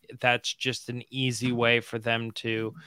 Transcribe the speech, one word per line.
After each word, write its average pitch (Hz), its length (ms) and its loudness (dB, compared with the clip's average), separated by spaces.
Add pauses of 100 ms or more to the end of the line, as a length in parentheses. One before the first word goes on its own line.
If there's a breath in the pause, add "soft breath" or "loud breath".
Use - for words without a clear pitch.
(200)
that's 123 340 2
just - 340 -4
an 123 220 -6
easy 127 420 0
way 117 280 6
for 117 180 -6
them 117 340 0
to 113 420 -4 (120 soft breath)